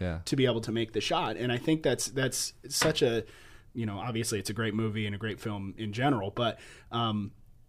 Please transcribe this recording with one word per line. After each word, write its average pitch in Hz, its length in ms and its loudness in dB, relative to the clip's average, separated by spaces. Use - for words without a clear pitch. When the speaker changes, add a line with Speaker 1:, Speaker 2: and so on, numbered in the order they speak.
Speaker 1:
Yeah. 87 240 0
Speaker 2:
to - 120 -2
be 131 80 6
able 117 180 4
to 110 100 -4
make 113 200 0
the 107 80 0
shot. 160 360 0
And 120 160 0
I - 60 2
think 156 260 2
that's, 123 220 2
that's 131 460 -2
such 156 340 2
a, 117 220 4
you 117 140 -2
know, 101 120 -4
obviously 113 420 -2
it's 95 100 -4
a - 20 -2
great 110 220 0
movie 107 320 0
and 101 80 -4
a 101 40 -6
great 107 220 -4
film 98 380 -6
in 107 140 -4
general, 113 400 2
but, 117 260 0
um, 107 400 0